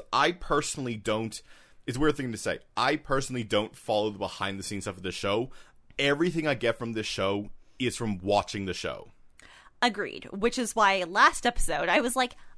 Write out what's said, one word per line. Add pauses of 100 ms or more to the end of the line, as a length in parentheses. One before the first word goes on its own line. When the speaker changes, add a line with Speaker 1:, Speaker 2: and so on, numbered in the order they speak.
(140)
Speaker 1:
I
personally
don't, (460)
it's
a
weird
thing
to
say, (180)
I
personally
don't
follow
the
behind-the-scenes
stuff
of
the
show. (480)
Everything
I
get
from
this
show (280)
is
from
watching
the
show. (720)
Speaker 2:
Agreed.
Which
is
why
last
episode
I
was
like, (220)